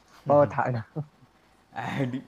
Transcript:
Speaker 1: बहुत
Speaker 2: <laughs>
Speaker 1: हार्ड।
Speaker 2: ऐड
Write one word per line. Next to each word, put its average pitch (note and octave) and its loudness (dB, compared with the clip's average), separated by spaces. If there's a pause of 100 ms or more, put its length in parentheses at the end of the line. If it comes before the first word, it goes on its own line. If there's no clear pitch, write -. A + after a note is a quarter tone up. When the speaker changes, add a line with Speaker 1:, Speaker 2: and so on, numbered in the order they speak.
(280)
Speaker 1:
बहुत C#3+ 6
Speaker 2:
<laughs> - -12
Speaker 1:
हार्ड। B2+ -4 (720)
Speaker 2:
ऐड B2 -4